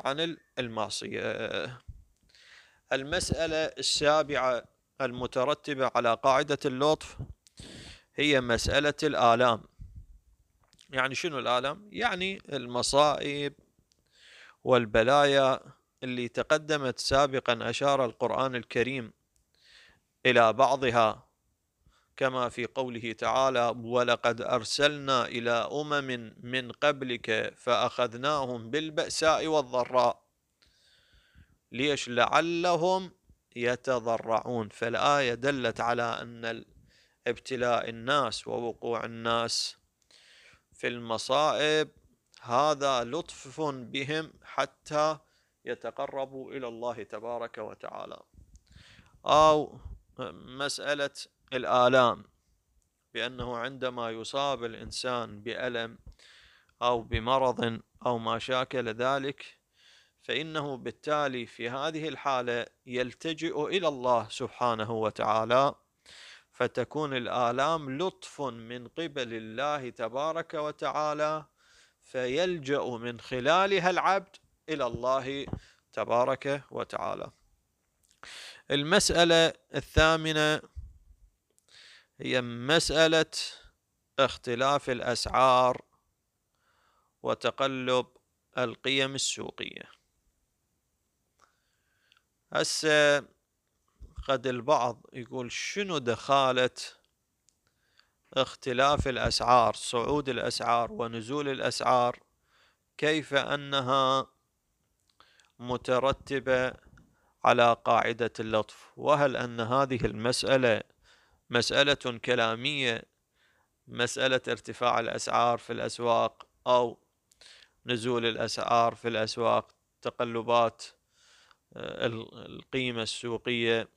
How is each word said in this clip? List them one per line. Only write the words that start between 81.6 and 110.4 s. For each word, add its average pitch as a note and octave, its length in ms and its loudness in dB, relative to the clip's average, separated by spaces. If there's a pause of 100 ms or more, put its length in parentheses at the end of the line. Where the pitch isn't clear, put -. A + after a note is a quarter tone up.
هي B2+ 220 -2
مسألة D#3 880 2 (880)
اختلاف C3+ 680 0
الأسعار B2+ 920 2 (1400)
وتقلب B2+ 840 -2 (520)
القيم C3+ 580 -2
السوقية. - 680 -6 (2750)
هسه D3+ 640 4 (1120)
قد C3 200 0
البعض B2 640 0
يقول: B2+ 380 -10
"شنو G3 460 -4
دخالة B2+ 720 2 (1600)
اختلاف C3 760 0
الأسعار، A#2 640 4
صعود C3 560 -2
الأسعار A#2 640 0
ونزول A#2 580 -6
الأسعار، B2 720 2 (800)
كيف D3+ 360 -2
أنها C3+ 920 2 (1300)
مترتبة B2+ 1120 0 (680)
على A#2+ 420 6
قاعدة A2+ 540 2
اللطف؟ A2 580 -2
وهل C3+ 400 2
أن A#2+ 220 -6
هذه B2+ 460 0
المسألة A#2 800 2 (640)